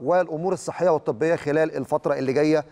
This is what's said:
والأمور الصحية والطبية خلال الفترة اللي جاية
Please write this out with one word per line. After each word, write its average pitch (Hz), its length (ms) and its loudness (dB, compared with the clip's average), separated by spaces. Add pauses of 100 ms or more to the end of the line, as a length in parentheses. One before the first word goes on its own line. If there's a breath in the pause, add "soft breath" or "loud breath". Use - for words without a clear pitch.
والأمور 170 500 0
الصحية 170 380 -2
والطبية 156 460 0
خلال 151 400 0
الفترة 147 380 -2
اللي 135 180 -2
جاية 151 400 2